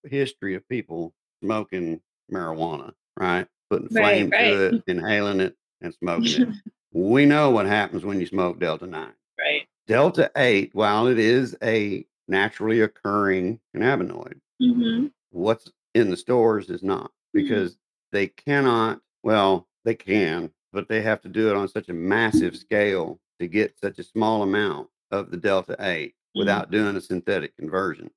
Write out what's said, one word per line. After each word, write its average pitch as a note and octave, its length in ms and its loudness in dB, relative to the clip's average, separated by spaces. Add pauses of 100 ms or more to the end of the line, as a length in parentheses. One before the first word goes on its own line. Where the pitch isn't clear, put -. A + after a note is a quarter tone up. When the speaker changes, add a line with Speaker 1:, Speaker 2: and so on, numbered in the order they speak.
Speaker 1:
history C3+ 500 -4
of - 140 -10
people E2+ 460 -6 (280)
smoking F#2 580 -4 (320)
marijuana, E2 600 -6 (260)
right? F2+ 280 0 (240)
Putting - 200 -2
Speaker 2:
Right, G#3 380 2
Speaker 1:
flame - 20 -2
to G3+ 60 0
Speaker 2:
right. G#3 380 2
Speaker 1:
it, A3+ 120 -2
inhaling G2+ 540 0
it, F#2+ 160 -2 (260)
and E2+ 120 -10
smoking - 480 0
it. A#3+ 120 2
Speaker 2:
<laughs> - 100 -18 (280)
Speaker 1:
We A#2+ 320 4
know D3 260 6
what G#2 160 2
happens G2+ 380 -2
when G2+ 140 -2
you F2 80 -2
smoke F2+ 320 -2
Delta D#2+ 260 -4
nine. D#2 280 -12 (260)
Speaker 2:
Right. D3 240 -2 (240)
Speaker 1:
Delta D3 500 2
eight, A#2 380 2
while G#2+ 320 2
it A#2+ 140 4
is A#2+ 420 2
a G#2+ 420 0 (220)
naturally G#2+ 540 0
occurring G2+ 800 0 (160)
cannabinoid, - 640 -2 (200)
Speaker 2:
Mm-hmm. A#3+ 460 2 (240)
Speaker 1:
what's G#2 400 -2 (240)
in A2 160 4
the F2 60 -2
stores A2+ 520 2
is F2+ 140 -8
not, F#2+ 300 -4 (220)
Speaker 2:
Mm-hmm. - 80 4
Speaker 1:
because G#2 360 -2 (320)
they G2+ 160 0
cannot, A#2+ 720 0 (220)
well, G2 460 2 (160)
they A#2 100 0
can, F2 560 -2 (220)
but G2 160 -6
they A2 140 -2
have A2 200 -2
to F#2+ 60 -16
do A2 200 0
it G#2 60 2
on G2 140 -2
such - 220 -8
a F2 40 -6
massive G2 640 0
scale G2 640 -2 (180)
to F2 80 -6
get G2 320 -2
such G2 220 -8
a F2 40 -12
small A2 380 -2
amount G2 460 -2 (240)
of G2+ 180 -4
the F2+ 60 -8
Delta F#2+ 420 0
eight E2+ 360 -4 (160)
Speaker 2:
Mm-hmm. G#2+ 100 -8
Speaker 1:
without G2+ 320 0
doing G2+ 240 0
a F#2 40 -6
synthetic F2+ 560 -4
conversion. E2 600 -6